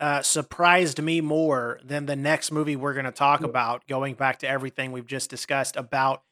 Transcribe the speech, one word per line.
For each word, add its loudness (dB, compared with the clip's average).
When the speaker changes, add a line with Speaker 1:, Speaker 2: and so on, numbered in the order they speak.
Speaker 1:
uh, 2
surprised 2
me 0
more 0
than -6
the -4
next 0
movie -2
we're -2
gonna -4
talk 4
Speaker 2:
Yeah. -4
Speaker 1:
about, -2
going -4
back 0
to -4
everything -4
we've -10
just -6
discussed -4
about 0